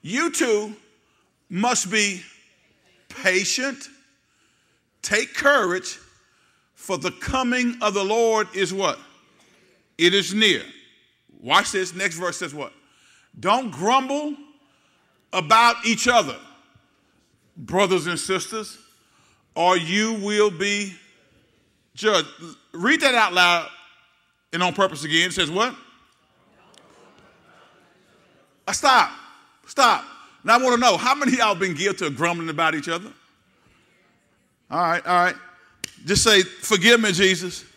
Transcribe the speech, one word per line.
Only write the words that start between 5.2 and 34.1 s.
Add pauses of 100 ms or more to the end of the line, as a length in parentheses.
courage, (760)
for
the
coming
of
the
Lord
is"
what? (1000)
"It
is
near." (760)
Watch
this.
Next
verse
says
what? (680)
"Don't
grumble (960)
about
each
other, (1160)
brothers
and
sisters, (760)
or
you
will
be (1000)
judged." (460)
Read
that
out
loud (840)
and
on
purpose
again.
It
says
what? (3000)
Uh,
stop. (540)
Stop. (380)
Now
I
wanna
know,
how
many
of
y'all
been
guilty
of
grumbling
about
each
other? (1600)